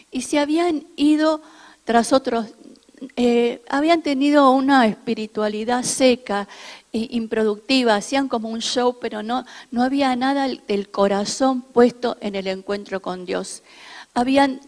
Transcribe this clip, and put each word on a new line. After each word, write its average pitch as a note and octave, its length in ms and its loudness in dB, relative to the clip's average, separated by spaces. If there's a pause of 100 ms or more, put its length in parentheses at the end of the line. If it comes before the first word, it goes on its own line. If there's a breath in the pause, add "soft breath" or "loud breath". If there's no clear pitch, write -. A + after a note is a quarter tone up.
(120)
y B3+ 100 -6
se D4 160 -2
habían D4+ 460 0 (100)
ido D4+ 480 2 (420 loud breath)
tras A#3 280 2
otros, B3 340 0 (680)
eh, A#3+ 520 0
habían D#4 340 2
tenido C#4+ 500 4
una C4 340 4
espiritualidad G#3+ 960 -4
seca A#3 640 0 (460 loud breath)
e A3+ 180 -4
improductiva, A3 840 0
hacían C4+ 340 -2
como A3+ 200 -6
un A3+ 120 -8
show, B3 400 -2
pero A3 220 -8
no, B3 240 -6 (240 loud breath)
no A#3+ 140 0
había C4 320 0
nada C4+ 320 -2
del G3+ 420 -6
corazón G#3 720 0
puesto A#3+ 580 0
en G#3 140 -8
el F#3+ 120 -6
encuentro G3 540 -6
con F#3 240 -8
Dios. F#3 380 -8 (500 loud breath)
Habían C4+ 560 2